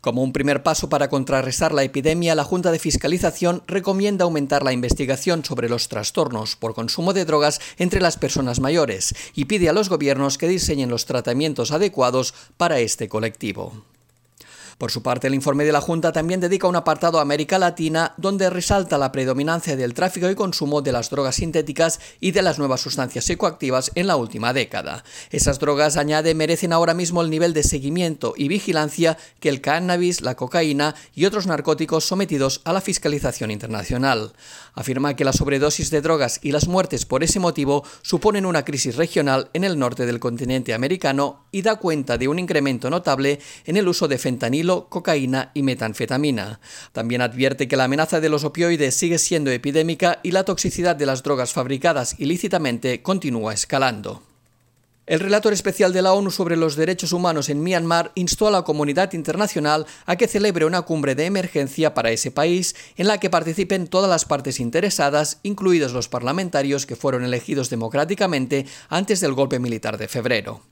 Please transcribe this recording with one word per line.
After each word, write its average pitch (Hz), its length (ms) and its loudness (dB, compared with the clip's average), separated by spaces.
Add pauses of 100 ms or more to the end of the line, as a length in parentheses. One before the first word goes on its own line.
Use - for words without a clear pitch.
Como 127 220 -2
un 131 100 -2
primer 139 300 0
paso 156 260 0
para 143 220 2
contrarrestar 135 640 0
la 139 100 4
epidemia, 156 500 2
la 151 100 2
Junta 180 280 2
de 160 60 0
Fiscalización 170 880 0
recomienda 196 580 0
aumentar 147 380 0
la 135 100 2
investigación 131 720 0
sobre 120 240 -4
los 120 200 -2
trastornos 110 680 -2
por 113 160 -4
consumo 165 400 -2
de 180 140 0
drogas 151 340 2 (160)
entre 180 240 2
las 170 160 2
personas 127 420 -2
mayores 135 560 0 (200)
y 139 100 -2
pide 175 240 2
a 151 60 4
los 202 160 2
gobiernos 139 480 2
que 165 100 0
diseñen 160 400 0
los 117 160 -2
tratamientos 127 680 0
adecuados 131 600 2 (240)
para 165 240 2
este 110 300 -2
colectivo. 107 760 -6 (920)
Por 120 120 -6
su 110 120 -6
parte, 123 240 -2
el 135 80 2
informe 139 320 2
de 151 60 4
la 143 100 0
Junta 165 280 0
también 165 300 -2
dedica 185 260 0
un 180 80 2
apartado 165 440 2
a - 20 4
América 147 380 0
Latina, 165 580 0
donde 190 320 0
resalta 180 480 0
la 135 160 0
predominancia 139 640 -2
del 123 160 -2
tráfico 180 380 0
y 196 40 0
consumo 160 460 -2
de 139 100 -2
las 120 200 -2
drogas 135 240 0
sintéticas 156 680 0 (180)
y 185 120 0
de 190 100 2
las 170 180 2
nuevas 135 220 0
sustancias 127 460 -4
psicoactivas 135 680 -2
en 180 120 0
la 175 100 2
última 117 380 -2
década. 82 500 -4 (260)
Esas 139 280 0
drogas, 147 400 2
añade, 156 360 2
merecen 160 380 0
ahora 165 220 4
mismo 175 260 0
el 165 80 0
nivel 165 240 2
de 151 100 0
seguimiento 151 760 -2
y 139 100 0
vigilancia 160 680 0 (200)
que 156 120 0
el 135 100 -2
cannabis, 175 600 0
la 127 120 -2
cocaína 151 600 0 (200)
y 156 120 2
otros 196 200 0
narcóticos 160 600 0
sometidos 156 580 0
a 165 80 0
la 190 80 2
fiscalización 143 720 -2
internacional. 113 840 -2 (400)
Afirma 131 420 -2
que 135 120 0
la 139 80 2
sobredosis 139 560 0
de 151 100 2
drogas 143 420 0
y 139 100 -2
las 147 160 2
muertes 180 360 0
por 131 180 0
ese 165 160 2
motivo 147 460 0 (160)
suponen 202 460 0
una 160 180 0
crisis 131 320 -4
regional 143 560 0
en 175 120 -2
el 180 140 0
norte 123 280 0
del 120 140 -2
continente 123 520 -2
americano 139 800 -2
y 190 80 -4
da 214 160 2
cuenta 151 400 -2
de 127 120 0
un 156 100 0
incremento 139 500 0
notable 139 520 0 (260)
en 165 100 0
el 208 100 2
uso 175 220 0
de 135 80 0
fentanilo, 131 540 0 (180)
cocaína 131 640 -2
y 143 120 0
metanfetamina. 120 960 -2 (320)
También 117 300 -2
advierte 131 440 0
que 139 100 0
la 131 80 4
amenaza 156 360 2
de 156 80 2
los 151 160 2
opioides 156 500 2
sigue 170 240 2
siendo 151 320 0
epidémica 160 720 2
y 185 80 -4
la 190 140 2
toxicidad 175 500 0
de 143 120 -2
las 135 180 -2
drogas 127 280 -2
fabricadas 135 640 0
ilícitamente 143 840 -2
continúa 123 500 -2
escalando. 117 680 -2 (840)
El 165 120 2
relator 208 340 2
especial 190 400 2
de 185 100 2
la 190 100 6
onu 196 180 2
sobre 170 260 0
los 160 200 0
derechos 165 360 0
humanos 165 360 0
en 147 160 -2
Myanmar 170 500 2
instó 185 320 0
a 214 60 6
la 185 100 2
comunidad 151 500 0
internacional 156 760 0 (200)
a 175 80 2
que 214 140 2
celebre 196 360 2
una 175 180 2
cumbre 139 340 0
de 156 100 0
emergencia 156 680 0
para 117 200 0
ese 113 180 -2
país 175 460 0 (200)
en 180 120 2
la 208 100 2
que 190 100 -2
participen 175 600 0
todas 190 200 2
las 165 160 2
partes 135 360 -2
interesadas, 147 840 0
incluidos 180 500 2
los 123 140 -2
parlamentarios 139 800 -2
que 123 80 -8
fueron 127 300 -2
elegidos 123 460 -2
democráticamente 139 960 0 (220)
antes 190 300 0
del 165 140 0
golpe 131 260 0
militar 113 400 -4
de 107 80 -6
febrero. 110 640 -2